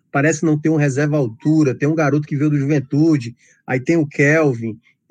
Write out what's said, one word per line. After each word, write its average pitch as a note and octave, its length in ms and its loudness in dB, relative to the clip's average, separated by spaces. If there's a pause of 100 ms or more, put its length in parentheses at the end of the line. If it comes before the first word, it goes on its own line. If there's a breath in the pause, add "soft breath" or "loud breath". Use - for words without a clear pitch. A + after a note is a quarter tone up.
(120)
parece D#3 340 0
não D3+ 120 2
ter D3+ 120 -2
um D#3+ 80 2
reserva D3 380 0
à D3+ 40 0
altura, C#3 560 0
tem C#3 120 -2
um D#3+ 80 0
garoto D3+ 320 0
que D#3 80 -4
veio D3 140 0
do D3 80 0
Juventude, C#3 800 0 (320 soft breath)
aí C3 120 -2
tem E3 180 0
o D3+ 100 0
Kelvin, C#3+ 720 0 (320 soft breath)